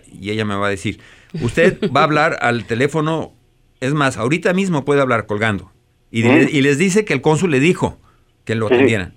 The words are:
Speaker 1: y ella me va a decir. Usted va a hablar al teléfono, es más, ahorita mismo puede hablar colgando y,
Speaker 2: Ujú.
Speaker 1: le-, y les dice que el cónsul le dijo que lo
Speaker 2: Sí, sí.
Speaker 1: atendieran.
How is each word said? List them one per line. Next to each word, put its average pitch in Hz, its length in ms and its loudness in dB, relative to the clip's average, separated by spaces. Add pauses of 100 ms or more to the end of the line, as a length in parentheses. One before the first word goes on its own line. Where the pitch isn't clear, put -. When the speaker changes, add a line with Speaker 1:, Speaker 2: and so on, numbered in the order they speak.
(120)
Speaker 1:
y 98 200 -10
ella 110 120 -2
me 104 120 -4
va 101 120 -2
a - 40 0
decir. 98 280 -6 (420)
Usted 165 360 2 (180)
va 143 60 6
a - 40 6
hablar 151 360 0
al 120 240 0
teléfono, 147 680 -2 (460)
es 135 140 -2
más, 135 240 0
ahorita 175 360 0
mismo 180 320 -2
puede 143 160 2
hablar 120 260 0
colgando 104 440 -4 (380)
y, 113 160 -2
Speaker 2:
Ujú. 123 80 6
Speaker 1:
le-, - 180 4
y 143 100 2
les 139 180 2
dice 196 260 2
que 160 80 -4
el 131 80 -2
cónsul 156 300 2
le 131 80 2
dijo 147 400 0 (460)
que 110 100 -4
lo 113 140 -2
Speaker 2:
Sí, 123 40 -2
sí. - 40 0
Speaker 1:
atendieran. 110 400 0